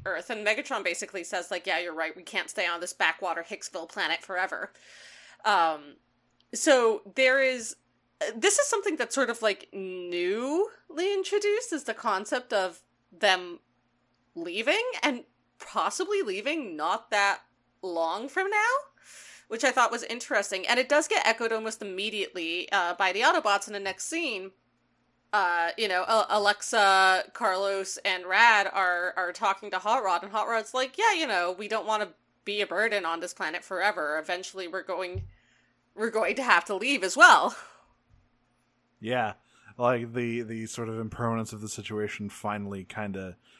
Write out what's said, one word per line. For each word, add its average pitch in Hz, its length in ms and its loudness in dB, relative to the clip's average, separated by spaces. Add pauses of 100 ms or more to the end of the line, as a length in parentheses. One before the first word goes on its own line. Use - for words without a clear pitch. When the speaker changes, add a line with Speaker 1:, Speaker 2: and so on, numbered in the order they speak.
Speaker 1:
Earth. 180 240 -6
And 214 160 -6
Megatron 220 360 -2
basically 175 400 -6
says, 180 280 -6
like, 180 160 -6
"Yeah, 175 140 0
you're 175 140 -6
right. 160 220 -4
We 180 60 -18
can't 185 260 -4
stay 185 180 -2
on 170 140 -2
this 175 140 -8
backwater 165 520 0
Hicksville 170 440 -12
planet 170 320 -2
forever." 185 500 -6 (720)
Um, 160 520 2 (580)
so 233 480 4 (120)
there 262 280 4
is, 254 340 -2 (580)
this 339 240 2
is 571 80 4
something 403 300 -2
that's - 180 -4
sort 254 160 0
of, 233 120 -6
like, 208 300 -2
newly 202 1400 -4
introduced, 415 600 -2
is 302 120 -6
the 220 100 -6
concept 220 580 -2
of 185 280 0 (360)
them 180 440 2 (720)
leaving 220 480 0 (220)
and 247 180 -2 (380)
possibly 349 640 -2
leaving 214 540 -6
not 170 360 -2
that 202 300 2 (380)
long 175 480 -4
from 381 220 -2
now, 427 160 2 (800)
which 226 160 -6
I 262 80 4
thought 254 220 4
was 226 100 -6
interesting. 208 640 -4
And 240 140 4
it 254 80 0
does 294 180 4
get - 180 0
echoed 226 280 2
almost 220 280 -4
immediately, 185 920 -6
uh, 180 220 2
by 185 180 2
the 196 80 -4
Autobots 240 480 2
in 208 40 -12
the 202 60 -6
next 190 280 -6
scene. 226 440 -6 (840)
Uh, 175 460 2
you 220 80 0
know, 185 220 0
A-, 220 220 4
Alexa, 196 920 4 (100)
Carlos, 196 680 -2
and 180 220 -2
Rad 202 460 6
are, 180 440 0
are 180 160 -2
talking 196 380 -2
to 185 80 -2
Hot 220 240 0
Rod, 185 220 0
and 202 80 -12
Hot 214 160 -2
Rod's 226 260 -2
like, 262 240 -2
"Yeah, 440 140 4
you 320 160 0
know, 180 280 0
we 208 120 -10
don't 202 180 -2
wanna 214 220 0 (360)
be 208 180 -2
a 190 40 -2
burden 202 380 0
on 165 160 -2
this 175 140 -8
planet 165 280 -6
forever. 170 560 -2
Eventually 180 480 -8
we're 175 160 -8
going, 180 400 -6 (720)
we're 214 160 -2
going 214 260 0
to 269 60 -4
have 202 220 6
to 202 100 -4
leave 220 300 -2
as 190 120 -2
well." 247 380 8 (1500)
Speaker 2:
Yeah, 113 340 -2 (420)
like, 120 360 2
the, 120 300 -2
the 113 240 -8
sort 113 220 -8
of 113 100 -6
impermanence 113 540 -2
of 107 80 -12
the 107 80 -8
situation 104 640 -6
finally 101 540 -6
kinda 95 520 -8 (240)